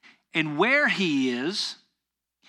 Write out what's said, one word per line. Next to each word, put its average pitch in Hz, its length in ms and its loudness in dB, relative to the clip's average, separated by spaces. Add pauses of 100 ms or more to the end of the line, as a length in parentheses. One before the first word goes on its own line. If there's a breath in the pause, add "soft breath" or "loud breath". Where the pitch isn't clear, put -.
(340 soft breath)
and 156 240 -2
where 262 300 4
he 156 440 0
is 139 440 -6 (720 soft breath)